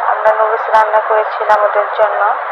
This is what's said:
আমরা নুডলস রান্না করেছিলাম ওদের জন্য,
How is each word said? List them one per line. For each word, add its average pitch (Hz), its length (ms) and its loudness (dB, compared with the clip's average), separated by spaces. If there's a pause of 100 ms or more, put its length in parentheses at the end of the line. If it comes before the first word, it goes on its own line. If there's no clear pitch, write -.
আমরা 220 280 0
নুডলস 220 340 -2
রান্না 214 280 2 (100)
করেছিলাম 214 580 0
ওদের 208 280 0
জন্য, 202 320 0 (260)